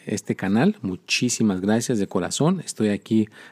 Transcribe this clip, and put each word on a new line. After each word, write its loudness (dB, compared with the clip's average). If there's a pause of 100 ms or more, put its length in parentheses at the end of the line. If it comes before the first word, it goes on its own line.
este -4
canal. 2
Muchísimas -2
gracias 0
de -2
corazón. 0
Estoy -2
aquí 0 (220)